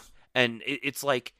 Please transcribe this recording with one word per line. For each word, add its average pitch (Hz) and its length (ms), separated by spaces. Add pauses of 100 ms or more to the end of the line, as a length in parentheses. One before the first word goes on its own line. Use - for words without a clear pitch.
(360)
And 117 260
it, 139 220
it's 139 200
like 135 360